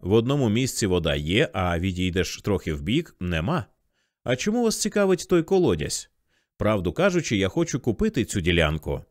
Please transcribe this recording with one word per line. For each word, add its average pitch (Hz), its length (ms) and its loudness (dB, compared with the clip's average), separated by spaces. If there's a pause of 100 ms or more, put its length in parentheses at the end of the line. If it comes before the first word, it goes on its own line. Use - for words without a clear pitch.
В 90 120 -2
одному 120 360 4
місці 117 380 0
вода 82 280 2
є, 87 380 0
а 90 260 -2
відійдеш 90 640 -2
трохи 87 320 -2
вбік — 98 460 -4
нема. 85 460 -2 (580)
А 123 120 -2
чому 226 280 0
вас 220 180 0
цікавить 196 480 0
той 175 140 4
колодязь? 110 640 0 (480)
Правду 101 360 0
кажучи, 170 440 0
я 95 100 2
хочу 165 320 -2
купити 123 460 0
цю - 160 -4
ділянку. 78 680 0